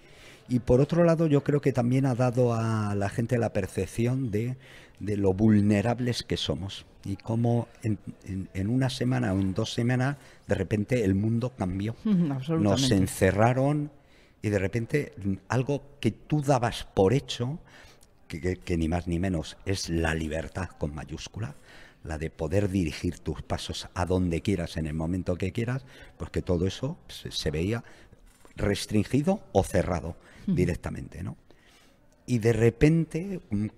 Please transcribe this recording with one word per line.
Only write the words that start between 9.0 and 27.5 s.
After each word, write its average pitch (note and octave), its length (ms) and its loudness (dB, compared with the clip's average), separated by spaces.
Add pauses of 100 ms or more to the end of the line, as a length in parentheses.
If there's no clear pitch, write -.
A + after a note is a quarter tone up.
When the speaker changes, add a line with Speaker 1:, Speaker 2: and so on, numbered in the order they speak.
Speaker 1:
o G2 80 2
en F#2+ 140 0
dos A2 180 -2
semanas, B2+ 440 0 (300)
de G2+ 80 0
repente G#2 500 0
el F#2+ 100 4
mundo A2+ 420 0
cambió. G2 480 -4
Speaker 2:
Ujú, F3 280 4
absolutamente. C3+ 300 -2
Speaker 1:
Nos G#2 280 4
encerraron A#2+ 1000 2 (520)
y A2 80 0
de G2+ 80 2
repente, A2+ 540 -2 (100)
mm, G2 100 0 (160)
algo C3 340 -2 (180)
que A#2 100 0
tú D3+ 320 -2
dabas B2 420 0
por - 300 4
hecho, C#3 440 -4 (680)
que, E2 140 -10
que, F2+ 140 -2
que F2+ 200 -4
ni E2 120 0
más E2+ 200 -2
ni E2+ 100 0
menos F2 460 -4
es G2 240 -4
la E2 260 0
libertad D#2 540 -4 (100)
con D2+ 160 -4
mayúscula, D#2 600 -10 (500)
la D#2 140 -8
de D#2 100 -6
poder F2+ 400 0
dirigir F2+ 500 -2
tus - 220 -6
pasos - 540 -8
a F2+ 100 0
donde F2+ 380 0
quieras, F2 340 -2
en D#2+ 100 -2
el D2+ 60 -6
momento E2+ 440 -4
que F#2 160 -4
quieras, A#2+ 340 -4 (320)
pues D#2+ 120 -8
que - 120 -2
todo F2+ 240 0
eso E3 320 -6 (100)
se, - 220 -14
se - 200 -4